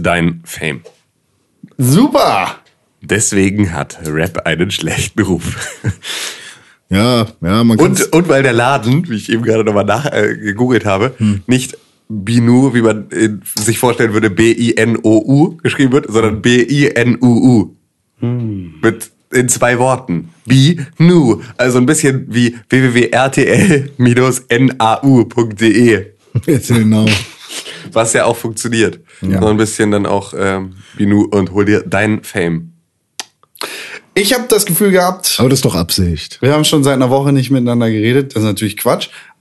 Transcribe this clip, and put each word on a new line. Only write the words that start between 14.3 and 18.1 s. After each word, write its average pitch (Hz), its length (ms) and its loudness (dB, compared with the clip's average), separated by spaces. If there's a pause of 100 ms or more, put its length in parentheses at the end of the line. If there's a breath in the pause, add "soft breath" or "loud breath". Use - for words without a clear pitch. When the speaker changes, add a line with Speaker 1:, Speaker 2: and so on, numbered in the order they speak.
Speaker 1:
I 117 260 0
N 113 240 0
O 110 240 2
U 143 320 2
geschrieben 135 340 0
wird, 131 200 0
sondern 107 320 0
B 120 180 2
I 139 280 0
N 120 300 0
U 127 80 0
U. 120 480 4 (440)